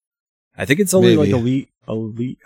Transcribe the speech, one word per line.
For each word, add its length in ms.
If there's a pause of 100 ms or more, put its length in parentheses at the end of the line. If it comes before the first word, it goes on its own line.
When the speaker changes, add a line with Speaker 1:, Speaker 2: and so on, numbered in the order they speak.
(560)
Speaker 1:
I 80
think 140
it's 160
only, 220
Speaker 2:
Maybe. 160
Speaker 1:
like, 80
elite, 280 (200)
elite, 580